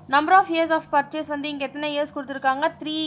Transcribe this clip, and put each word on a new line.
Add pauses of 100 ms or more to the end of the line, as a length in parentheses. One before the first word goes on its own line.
(140)
number
of
years
of
purchase
வந்து
இங்க
எத்தனை
years
கொடுத்திருக்காங்க? (120)
three (120)